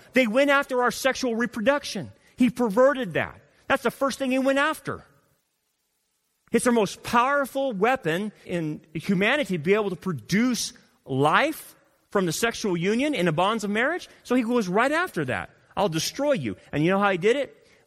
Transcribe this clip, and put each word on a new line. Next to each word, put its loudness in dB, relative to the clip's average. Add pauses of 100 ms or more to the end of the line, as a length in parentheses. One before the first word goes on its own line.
(140)
They 6
went 4
after 2
our 2
sexual -2
reproduction. -2 (240)
He 4
perverted 2
that. -4 (260)
That's 0
the 0
first -2
thing -2
he 2
went 2
after. -4 (1500)
It's 2
the 4
most 0
powerful 0
weapon 0 (140)
in -6 (140)
humanity 0
to -8
be 2
able 0
to -6
produce -2 (320)
life 0 (380)
from 0
the 0
sexual -2
union 0
in 0
the 2
bonds 0
of -4
marriage. -2 (140)
So 0
he 2
goes 0
right 2
after -4
that. -6 (260)
"I'll 0
destroy -2
you." -4 (140)
And 0
you 2
know 2
how 2
he 0
did 2
it? -6 (180)